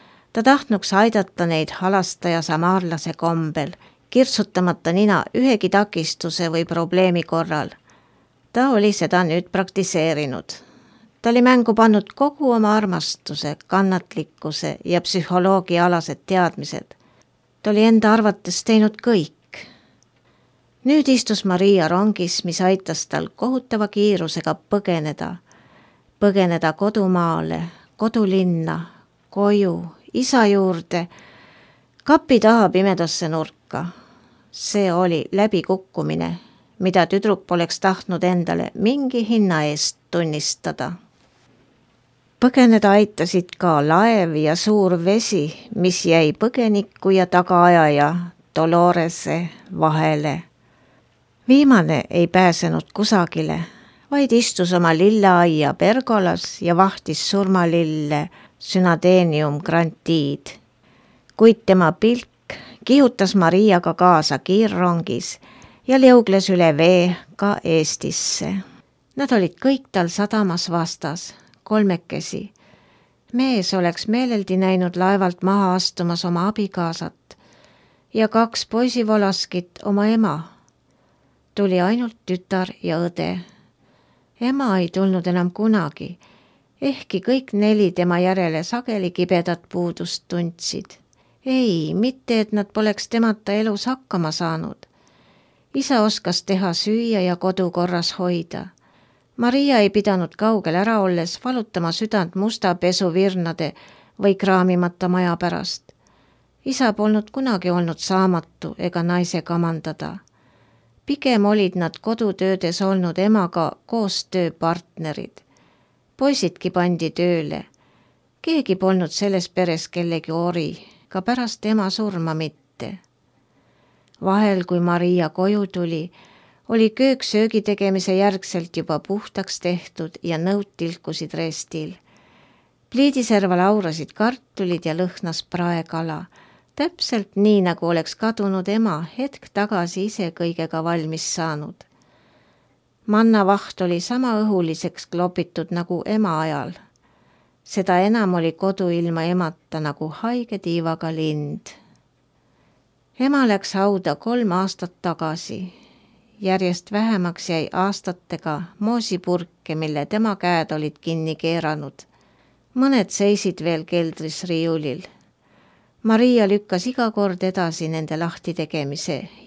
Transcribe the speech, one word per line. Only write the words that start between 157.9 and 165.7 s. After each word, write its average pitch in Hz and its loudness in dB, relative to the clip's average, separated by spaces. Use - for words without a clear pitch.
moosipurke, 180 -4
mille 151 -4
tema 214 -2
käed 170 -2
olid 151 -6
kinni 160 -4
keeranud. 156 -4
Mõned 254 2
seisid 202 0
veel 160 -4
keldris 165 -4
riiulil. 165 -4